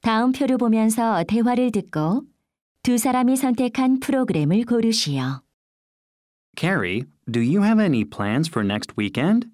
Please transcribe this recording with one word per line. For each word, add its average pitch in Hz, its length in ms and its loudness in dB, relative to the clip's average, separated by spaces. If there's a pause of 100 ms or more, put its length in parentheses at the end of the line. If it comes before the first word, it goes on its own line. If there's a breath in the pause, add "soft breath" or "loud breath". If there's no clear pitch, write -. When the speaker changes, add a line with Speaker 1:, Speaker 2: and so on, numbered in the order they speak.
Speaker 1:
다음 233 280 2
표를 262 260 0
보면서 220 680 2
대화를 233 440 0
듣고 190 520 -2 (580)
두 247 160 2
사람이 254 400 2
선택한 254 640 0
프로그램을 233 680 0
고르시오. 180 760 -2 (1120)
Speaker 2:
Carrie, 127 500 -2 (240)
do 117 100 -2
you 139 220 0
have 220 180 2
any 147 240 2
plans 113 460 -2
for 113 140 -2
next 101 340 -4
weekend? 139 560 2